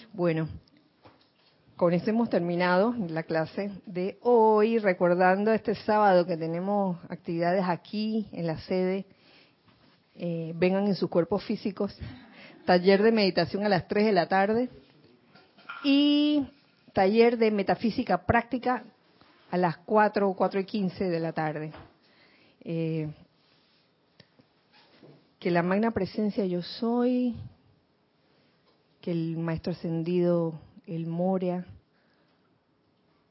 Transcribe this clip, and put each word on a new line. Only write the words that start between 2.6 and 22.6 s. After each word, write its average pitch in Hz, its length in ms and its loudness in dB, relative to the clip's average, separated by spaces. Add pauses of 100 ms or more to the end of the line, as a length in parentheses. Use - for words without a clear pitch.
la 160 140 -6
clase 165 480 -4 (160)
de 185 360 -6
hoy, 226 560 4
recordando 185 760 2
este 214 220 -2
sábado 202 520 4
que 175 100 -4
tenemos 175 640 -4 (120)
actividades 175 580 -2
aquí 214 640 -4
en 170 140 -6
la 156 140 -4
sede. 185 440 -2 (1120)
Eh, 165 420 -8
vengan 190 300 2
en 202 80 2
sus 175 140 -2
cuerpos 190 360 0
físicos. 202 520 -6 (680)
Taller 190 360 6
de 226 100 6
meditación 196 520 0
a 214 60 0
las 175 180 0
tres 208 180 0
de 220 60 2
la 170 160 2
tarde 220 400 0 (1160)
y 294 600 4 (460)
taller 226 460 4
de 220 120 2
metafísica 196 760 0
práctica 240 580 0 (640)
a 180 60 -4
las 180 220 0
cuatro 208 500 2
o 185 80 -4
cuatro 196 240 0
y 190 40 -4
quince 190 440 -4
de 170 120 -2
la 165 120 -4
tarde. 156 400 -6 (880)